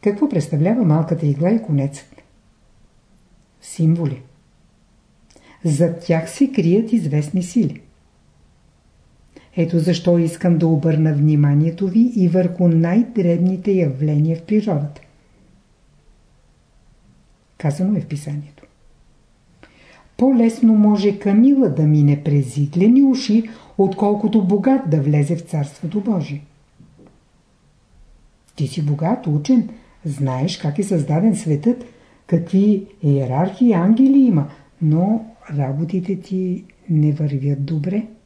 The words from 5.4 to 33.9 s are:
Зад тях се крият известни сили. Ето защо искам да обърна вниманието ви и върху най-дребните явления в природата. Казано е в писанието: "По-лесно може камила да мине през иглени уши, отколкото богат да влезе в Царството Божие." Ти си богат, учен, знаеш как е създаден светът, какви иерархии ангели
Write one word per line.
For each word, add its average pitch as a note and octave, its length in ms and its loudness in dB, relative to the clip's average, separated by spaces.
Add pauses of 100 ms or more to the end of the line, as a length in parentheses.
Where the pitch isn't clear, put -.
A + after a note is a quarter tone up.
Зад E3 400 -2
тях D#3+ 240 -2
се - 220 0
крият G3 420 0
известни D#3 500 -2
сили. - 380 -4 (1700)
Ето E3+ 240 0
защо F3 380 0
искам E3+ 400 0
да E3 100 2
обърна D#3 460 2
вниманието D3+ 760 2
ви A3+ 280 2
и F#3 120 2
върху F3+ 400 0
най-дребните F3+ 1040 0
явления D3+ 680 0
в - 60 -16
природата. F#3+ 580 -2 (2500)
Казано F#3 400 -2
е D3 40 -4
в - 60 -12
писанието: D3 560 -12 (1500)
"По-лесно A3+ 560 4
може G#3 460 2
камила A#3+ 500 4
да D3+ 180 0
мине D3 360 2
през C#3+ 340 0
иглени F#3+ 460 4
уши, A#3 460 0 (280)
отколкото G#3 680 0
богат G3+ 460 0
да D3+ 120 2
влезе D3 340 0
в D#3+ 60 -10
Царството D#3+ 600 -8
Божие." D3+ 400 -4 (2250)
Ти C#3+ 120 -4
си - 140 -8
богат, D#3 460 -4
учен, D#3+ 420 0 (360)
знаеш C3+ 520 -4
как D3 220 -6
е G3+ 40 0
създаден F3 520 0
светът, D#3+ 500 -2 (420)
какви F#3+ 580 0 (180)
иерархии C#3+ 680 0
ангели A3+ 460 4